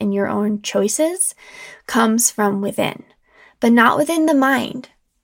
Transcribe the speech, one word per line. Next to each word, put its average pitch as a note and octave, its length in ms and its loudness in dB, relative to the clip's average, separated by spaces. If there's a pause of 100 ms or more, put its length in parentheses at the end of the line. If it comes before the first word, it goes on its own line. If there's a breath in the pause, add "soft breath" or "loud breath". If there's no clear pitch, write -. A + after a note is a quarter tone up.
and G3+ 120 -2
your G3 140 -2
own G#3 340 -2
choices, D4+ 760 -2 (500 loud breath)
comes A3+ 460 0
from G3+ 280 -2
within, G3+ 440 -6 (560 soft breath)
but A#3 120 4
not A#3 260 4
within D#4 280 2
the D#4 80 4
mind, C4 560 0 (340)